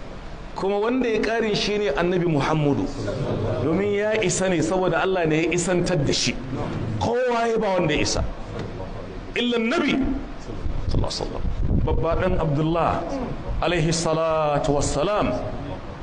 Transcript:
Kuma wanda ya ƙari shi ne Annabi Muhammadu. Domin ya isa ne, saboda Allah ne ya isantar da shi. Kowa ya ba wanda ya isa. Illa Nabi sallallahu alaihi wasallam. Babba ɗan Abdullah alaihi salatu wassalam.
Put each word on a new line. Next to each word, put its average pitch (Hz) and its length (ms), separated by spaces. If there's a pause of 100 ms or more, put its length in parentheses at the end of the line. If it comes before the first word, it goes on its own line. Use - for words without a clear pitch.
(560)
Kuma 202 240
wanda 240 300
ya 214 120
ƙari 220 340
shi 208 220
ne 208 140
Annabi 175 340
Muhammadu. 143 640 (760)
Domin 196 300
ya 208 200 (100)
isa 180 260
ne, 175 120
saboda 180 420
Allah 185 240
ne 156 160
ya 160 80
isantar 175 520
da 131 100
shi. - 220 (640)
Kowa 240 480
ya 226 120
ba 220 80 (100)
wanda 160 160
ya 101 80
isa. - 220 (1120)
Illa 240 240
Nabi 254 340 (960)
sallallahu - 80
alaihi - 240
wasallam. - 200 (440)
Babba 165 300
ɗan 185 260
Abdullah 156 640 (580)
alaihi 165 320
salatu 156 800
wassalam. 151 580 (720)